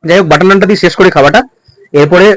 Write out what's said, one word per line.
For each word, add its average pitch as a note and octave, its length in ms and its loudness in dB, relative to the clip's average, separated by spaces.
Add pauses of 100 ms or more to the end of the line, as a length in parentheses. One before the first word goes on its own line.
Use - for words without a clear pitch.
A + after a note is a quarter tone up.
যাই E3 140 0
হোক, F#3 80 -2
বাটার D3+ 200 0
নানটা F#3+ 200 2
দিয়ে G3 100 -2
শেষ - 200 -4
করে F#3 140 2
খাওয়াটা, D3 320 0 (500)
এরপরে F3+ 440 0